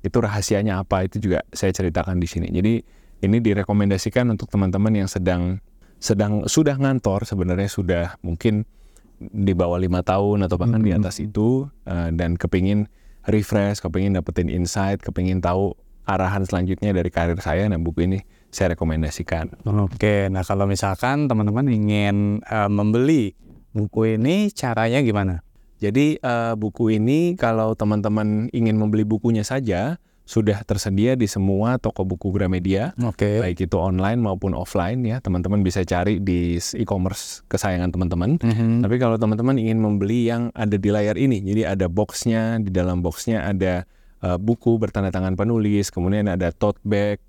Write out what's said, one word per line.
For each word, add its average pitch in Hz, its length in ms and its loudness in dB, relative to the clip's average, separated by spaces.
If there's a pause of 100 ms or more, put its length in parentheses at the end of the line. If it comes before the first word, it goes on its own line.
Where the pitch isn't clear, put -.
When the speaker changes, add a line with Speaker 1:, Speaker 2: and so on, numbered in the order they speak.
Speaker 1:
Itu 98 160 0
rahasianya 101 640 0
apa? 95 240 0
Itu 101 160 -6
juga 90 320 0
saya 98 160 0
ceritakan 90 480 -2
di 85 80 0
sini. 85 240 -6
Jadi, 107 320 2 (400)
ini 98 160 4
direkomendasikan 104 880 0
untuk 107 240 -2
teman-teman 98 460 2
yang 98 100 0
sedang, 90 560 -2 (400)
sedang, 104 480 0
sudah 151 300 2
ngantor 117 480 0
sebenarnya, 92 420 -2
sudah 87 560 -2
mungkin 104 400 0 (540)
di 101 340 0
bawah 87 240 0
lima 90 220 0
tahun 98 480 2
atau 92 100 0
bahkan 117 240 2
di 104 80 2
Speaker 2:
Hmm. 101 140 2
Speaker 1:
atas 90 180 -6
itu, 113 460 0 (180)
eh, 85 240 -2
dan 85 240 0
kepingin 95 540 0 (400)
refresh, 104 500 0
kepingin 92 380 0
dapetin 87 340 -2
insight, 98 540 -2
kepingin 92 340 -2
tahu 90 400 0 (300)
arahan 95 340 0
selanjutnya 92 480 -2
dari 90 220 0
karir 85 260 -2
saya, 98 300 -2
nah, 92 100 0
buku 85 300 0
ini 95 100 0 (320)
saya 87 240 0
rekomendasikan. 80 800 -4 (100)
Speaker 2:
Oke, 104 640 0
nah, 95 160 -2
kalau 98 240 0
misalkan 123 640 0
teman-teman 110 400 2
ingin, 104 800 2
eh, 107 160 0
membeli 107 680 2 (340)
buku 110 480 0
ini, 190 320 2
caranya 117 560 0
gimana? 98 400 0 (340)
Speaker 1:
Jadi, 135 400 2
eh, 117 400 -2
buku 110 400 0
ini 160 400 2
kalau 110 320 0
teman-teman 107 800 0
ingin 110 240 2
membeli 107 240 2
bukunya 110 400 0
saja, 123 560 -2 (320)
sudah 107 340 0
tersedia 107 540 0
di 120 80 2
semua 101 560 0
toko 101 240 -4
buku 92 260 -4
Gramedia, 95 720 0
Speaker 2:
Oke. 107 400 0
Speaker 1:
baik 92 260 -2
itu 85 140 -2
online 95 400 2
maupun 95 340 0
offline 98 480 -2
ya. 117 220 -2
Teman-teman 92 400 0
bisa 92 180 0
cari 90 380 0
di 87 400 0
s-, - 160 -8
e-commerce 95 720 -4
kesayangan 90 420 0
teman-teman. 90 480 0
Speaker 2:
Mhm. 117 460 2
Speaker 1:
Tapi 110 160 2
kalau 117 160 2
teman-teman 113 400 2
ingin 113 240 2
membeli 107 480 2
yang 117 240 -2
ada 107 240 0
di 98 160 0
layar 104 240 2
ini, 120 240 2
jadi 98 340 0
ada 92 140 0
boxnya, 113 720 0
di 101 100 -2
dalam 90 300 0
boxnya 87 420 -2
ada, 92 460 0 (320)
eh, 90 180 -2
buku 117 400 0
bertanda 101 300 -2
tangan 92 260 -2
penulis, 104 540 0
kemudian 101 400 0
ada 87 240 -2
tote - 320 -2
bag 101 340 0 (100)